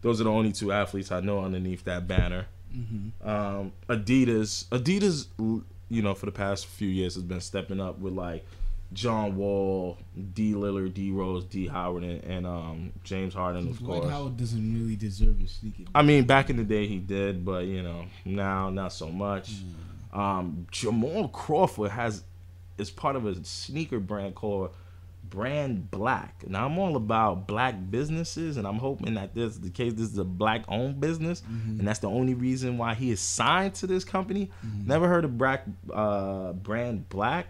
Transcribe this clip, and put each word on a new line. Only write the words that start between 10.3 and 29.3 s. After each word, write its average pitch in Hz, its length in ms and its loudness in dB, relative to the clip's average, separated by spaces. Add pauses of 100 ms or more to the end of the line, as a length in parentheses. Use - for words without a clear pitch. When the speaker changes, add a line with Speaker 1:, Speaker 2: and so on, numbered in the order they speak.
Speaker 1:
D 107 180 4
Lillard, 98 420 0
D 98 160 -2
Rose, 92 340 -2
D 92 220 -2
Howard, 90 380 -2
and, 87 200 -4
and, 90 220 -4
um, 85 460 -6 (100)
James 95 320 -4
Harden, 90 360 -2
of - 80 -6
Speaker 2:
Dwight 90 240 -2
Speaker 1:
course. 143 100 0
Speaker 2:
Howard 139 240 -4
doesn't 113 420 0
really 113 180 0
deserve 104 460 6
a - 60 2
sneaker - 300 -6
deal. 90 160 -12
Speaker 1:
I 147 80 10
mean, 147 220 10
back 135 260 8
in 127 60 2
the 117 80 2
day 104 220 2
he 101 120 -2
did, 98 460 0
but, 90 200 0
you 92 180 -2
know, 85 220 -6 (200)
now 95 460 0
not 95 220 -2
so 85 160 -8
much. 98 440 -2
Speaker 2:
Mm. 90 680 -10
Speaker 1:
Um, 90 520 0
Jamal 123 580 2
Crawford 147 640 2
has, 107 300 -2 (560)
is 101 120 -4
part 139 260 -2
of 123 100 -2
a 90 180 -2
sneaker 131 560 -4
brand 98 340 -4
called 98 360 -2 (640)
brand 120 560 -2
Black. 107 560 -2
Now, 95 200 -2
I'm 156 120 -2
all 185 180 2
about 107 500 2
black 113 280 0 (160)
businesses, 156 680 -2
and 104 100 -2
I'm 104 120 -2
hoping 127 360 -2
that 98 200 -4